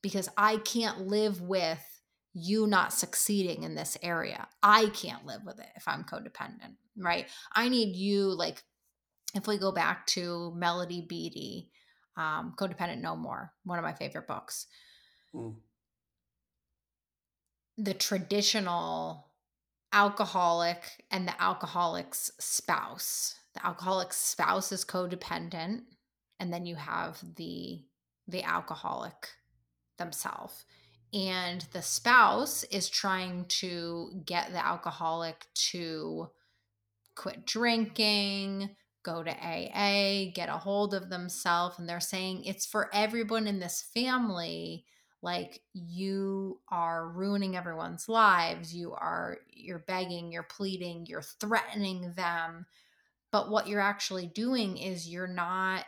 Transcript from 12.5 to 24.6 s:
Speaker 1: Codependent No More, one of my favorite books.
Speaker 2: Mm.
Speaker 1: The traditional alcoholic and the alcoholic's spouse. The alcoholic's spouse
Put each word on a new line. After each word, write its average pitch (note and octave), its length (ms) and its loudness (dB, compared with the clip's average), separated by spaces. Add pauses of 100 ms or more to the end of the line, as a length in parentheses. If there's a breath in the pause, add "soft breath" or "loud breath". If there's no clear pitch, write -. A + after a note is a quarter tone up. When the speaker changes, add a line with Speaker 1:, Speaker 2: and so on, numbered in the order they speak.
Speaker 1:
Codependent F3 460 -4
No E3 160 -4
More, - 380 -8 (100)
one F3 140 -4
of E3 40 -4
my D#3+ 120 -4
favorite - 320 -8
books. - 400 -8 (680 loud breath)
Speaker 2:
Mm. A2+ 200 -8 (2250)
Speaker 1:
The G3+ 160 0
traditional F3 1400 0 (580)
alcoholic F3+ 1200 4
and F#3 160 0
the E3+ 140 -4
alcoholic's F3 1000 0
spouse. - 960 -2 (180)
The - 60 -10
alcoholic's F#3 560 0
spouse - 540 2